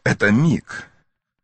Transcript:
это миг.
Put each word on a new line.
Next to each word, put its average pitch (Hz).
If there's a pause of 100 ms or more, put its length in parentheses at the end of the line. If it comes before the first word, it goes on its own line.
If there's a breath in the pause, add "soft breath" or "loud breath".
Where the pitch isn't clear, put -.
это 104
миг. 135 (560)